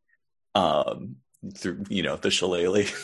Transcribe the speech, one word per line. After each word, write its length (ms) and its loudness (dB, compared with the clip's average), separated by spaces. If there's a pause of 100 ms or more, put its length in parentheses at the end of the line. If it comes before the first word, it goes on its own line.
(560)
um, 640 0 (380)
through, 340 -6
you 120 -2
know, 140 0
the 160 0
shillelagh. 600 2
<laughs> 120 -8